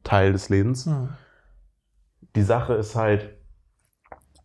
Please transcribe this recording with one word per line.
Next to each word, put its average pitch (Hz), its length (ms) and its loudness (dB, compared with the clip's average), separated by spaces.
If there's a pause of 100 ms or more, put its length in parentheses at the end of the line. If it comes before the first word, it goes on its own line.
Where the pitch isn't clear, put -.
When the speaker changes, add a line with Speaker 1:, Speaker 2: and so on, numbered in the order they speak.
Speaker 1:
Teil 98 300 2
des 98 160 -4
Lebens. 107 360 0
Speaker 2:
Mhm. 135 240 -4 (1300)
Speaker 1:
Die 104 60 2
Sache 120 320 0
ist 107 220 -4
halt, 107 340 0 (1160)